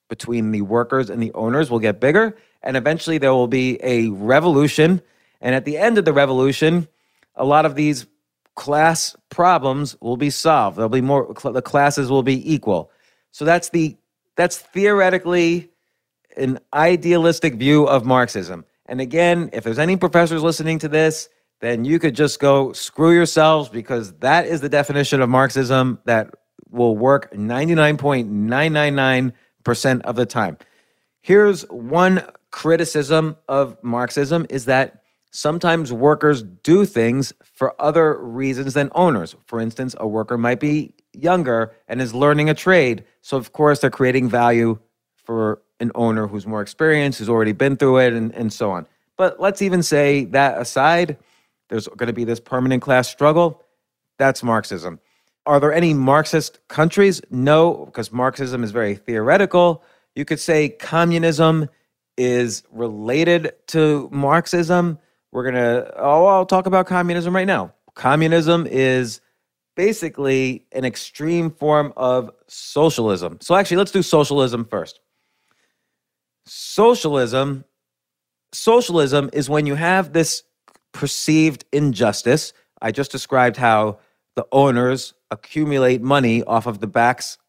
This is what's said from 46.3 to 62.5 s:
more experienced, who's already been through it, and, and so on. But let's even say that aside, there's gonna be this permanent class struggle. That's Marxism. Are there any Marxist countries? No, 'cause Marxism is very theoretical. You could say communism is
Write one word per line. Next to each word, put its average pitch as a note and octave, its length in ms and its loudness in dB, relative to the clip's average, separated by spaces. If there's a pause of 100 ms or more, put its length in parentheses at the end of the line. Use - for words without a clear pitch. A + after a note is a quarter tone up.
more G#2+ 140 -6
experienced, D3 580 -2
who's A2 100 -6
already A2 220 2
been C3+ 240 0
through C3 240 4
it, B2 140 4
and, A2+ 200 -4
and A2+ 180 -6
so G#2 200 -4
on. F2 160 -8 (300)
But F3+ 220 0
let's F#3+ 220 -2
even F#3 220 0
say C#3+ 420 2
that C3+ 320 0
aside, D3+ 600 0 (500)
there's A2 220 -8
gonna A#2 240 -6
be A#2+ 100 -6
this A2+ 160 -6
permanent B2+ 420 -2
class B2+ 260 0
struggle. D#3 560 0 (540)
That's C3+ 240 0
Marxism. G2 580 -4 (460)
Are D3 140 4
there D3 140 2
any E3 200 2
Marxist D3 720 0
countries? E3+ 640 2
No, D3 640 2
'cause G#2+ 180 -8
Marxism B2+ 520 -4
is G#2 80 -6
very G#2 240 -2
theoretical. E3+ 880 0 (320)
You C#3+ 100 -8
could D3+ 140 -4
say D3+ 300 0
communism D#3+ 1000 0 (480)
is B2 540 -2